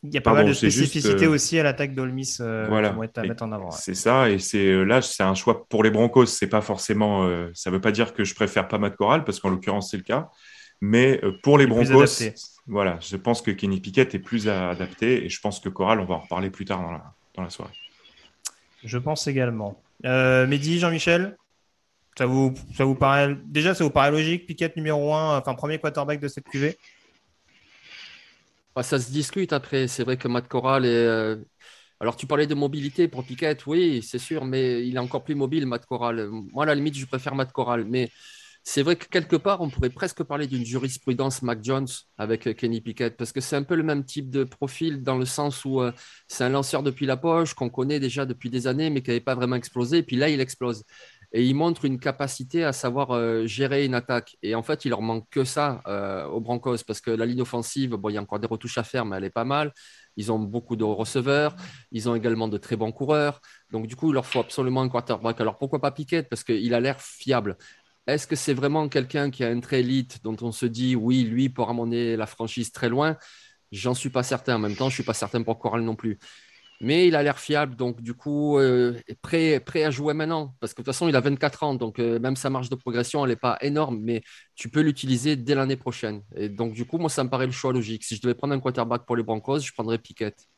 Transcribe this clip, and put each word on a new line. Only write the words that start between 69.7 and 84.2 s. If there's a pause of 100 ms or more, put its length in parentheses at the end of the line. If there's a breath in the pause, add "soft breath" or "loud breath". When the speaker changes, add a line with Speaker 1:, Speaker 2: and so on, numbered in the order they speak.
Speaker 3:
élite
dont
on
se
dit, «
Oui,
lui,
pour
amener
la
franchise
très
loin », (560 soft breath)
j'en
suis
pas
certain.
En
même
temps,
je
suis
pas
certain
pour
Corral
non
plus. (640 soft breath)
Mais
il
a
l'air
fiable,
donc
du
coup,
euh,
est
prêt,
prêt
à
jouer
maintenant.
Parce
que
de
toute
façon,
il
a
vingt-quatre
ans,
donc,
euh,
même
sa
marge
de
progression,
elle
est
pas
énorme,
mais (320 loud breath)